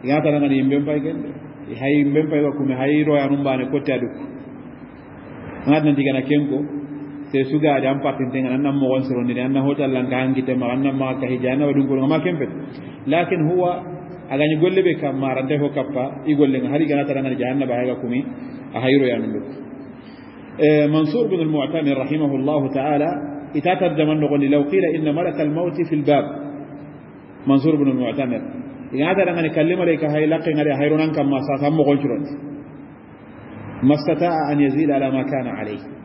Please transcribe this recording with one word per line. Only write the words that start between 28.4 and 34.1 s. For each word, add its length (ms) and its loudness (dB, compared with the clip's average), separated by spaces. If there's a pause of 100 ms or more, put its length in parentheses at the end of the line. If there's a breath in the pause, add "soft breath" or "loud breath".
Iga 240 2
taranga 260 2
ni 100 2
kalima 340 2
le 100 4
ka 160 -2
hay 160 2
laqi 240 0
ngade 240 2
hayro 220 2
nan 180 2
kam 140 2
ma 100 2
sa 240 -2
sa 60 4
mo 160 0
gonsiron. 380 2 (1600)
ما 120 6
استطاع 560 0